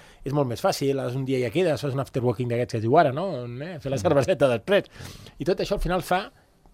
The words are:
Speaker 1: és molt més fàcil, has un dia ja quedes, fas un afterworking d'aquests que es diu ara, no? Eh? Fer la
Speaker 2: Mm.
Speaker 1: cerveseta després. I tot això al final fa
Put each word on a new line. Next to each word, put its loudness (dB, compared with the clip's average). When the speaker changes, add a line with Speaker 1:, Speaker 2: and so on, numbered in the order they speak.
Speaker 1:
és -4
molt 2
més -6
fàcil, 0
has -4
un -4
dia 0
ja -2
quedes, 2
fas -4
un -2
afterworking -2
d'aquests -2
que -2
es -2
diu 6
ara, 4
no? -4
Eh? -12
Fer -8
la 0
Speaker 2:
Mm. -2
Speaker 1:
cerveseta 4
després. 2
I -8
tot 0
això -2
al -2
final 0
fa -2